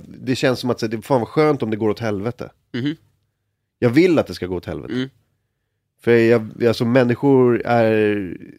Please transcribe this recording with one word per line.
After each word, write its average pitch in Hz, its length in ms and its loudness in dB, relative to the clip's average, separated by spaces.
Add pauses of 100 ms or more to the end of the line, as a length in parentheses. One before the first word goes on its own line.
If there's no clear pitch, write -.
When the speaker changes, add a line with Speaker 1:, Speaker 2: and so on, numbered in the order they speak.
Speaker 1:
det 117 280 -6
känns 127 240 0
som 123 100 -6
att 117 100 -4
så 117 60 -6
här, 107 60 -4
det, 110 100 -8
fan 135 200 0
vad 110 80 -4
skönt 151 340 0
om 110 60 -6
det 110 80 -4
går 107 120 -2
åt 101 100 -4
helvete. 110 500 -6 (240)
Speaker 2:
Mhm. 139 220 -4 (840)
Speaker 1:
Jag 117 100 2
vill 156 300 4
att - 80 -2
det 92 60 -10
ska 90 140 -8
gå 92 80 -6
åt 87 100 -8
helvete. 78 280 -10
Speaker 2:
Mm. 127 160 -6 (920)
Speaker 1:
För 117 100 2
jag, 113 540 2
alltså 117 200 0
människor 123 800 2
är, 107 720 0 (220)